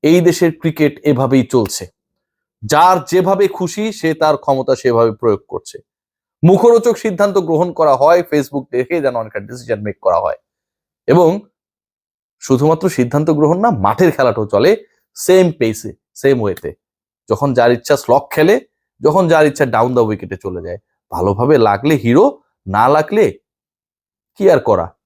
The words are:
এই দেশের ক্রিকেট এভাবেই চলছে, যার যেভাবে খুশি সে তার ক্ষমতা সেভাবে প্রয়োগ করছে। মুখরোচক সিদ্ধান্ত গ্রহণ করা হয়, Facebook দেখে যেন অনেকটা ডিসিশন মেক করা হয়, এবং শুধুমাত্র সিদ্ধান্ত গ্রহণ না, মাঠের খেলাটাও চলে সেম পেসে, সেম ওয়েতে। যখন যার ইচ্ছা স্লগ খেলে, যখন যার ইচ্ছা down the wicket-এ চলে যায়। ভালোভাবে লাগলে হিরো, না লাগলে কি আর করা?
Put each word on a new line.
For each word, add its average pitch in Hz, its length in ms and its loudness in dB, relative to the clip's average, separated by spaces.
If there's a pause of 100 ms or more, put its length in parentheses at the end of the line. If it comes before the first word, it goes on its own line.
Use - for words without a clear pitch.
এই 165 200 4
দেশের 165 380 0
ক্রিকেট 151 440 -2
এভাবেই 131 400 2
চলছে, 107 440 -4 (760)
যার 175 320 4 (100)
যেভাবে 185 400 0
খুশি 196 440 -6
সে 160 220 -4
তার 156 240 0
ক্ষমতা 135 380 -2
সেভাবে 117 360 0
প্রয়োগ 107 360 -2
করছে। - 300 -14 (680)
মুখরোচক 226 540 4
সিদ্ধান্ত 202 400 -2
গ্রহণ 165 360 -2
করা 151 220 2
হয়, 160 260 2
Facebook 139 500 -6
দেখে 127 300 -4
যেন 127 140 -4
অনেকটা 110 240 -8
ডিসিশন 113 420 -8
মেক 104 200 -8
করা 90 180 0
হয়, 87 160 -4 (720)
এবং 175 320 2 (1000)
শুধুমাত্র 151 500 0
সিদ্ধান্ত 143 400 -2
গ্রহণ 151 300 0
না, 233 120 0
মাঠের 113 400 0
খেলাটাও 113 340 -2
চলে 131 400 0 (300)
সেম 180 360 2
পেসে, 113 420 -6 (200)
সেম 135 280 0
ওয়েতে। 95 320 -6 (560)
যখন 131 240 -2
যার 120 180 4
ইচ্ছা 127 260 0
স্লগ 135 340 0
খেলে, 185 300 2 (380)
যখন 160 280 0
যার 156 200 4
ইচ্ছা 143 160 -2
down 120 260 0
the 123 180 0
wicket-এ 98 300 -8
চলে 90 260 -10
যায়। 87 140 -12 (340)
ভালোভাবে 101 460 0
লাগলে 113 380 0
হিরো, 139 460 2 (260)
না 107 200 0
লাগলে 160 520 0 (960)
কি 190 160 2
আর 143 80 4
করা? 92 360 -2 (100)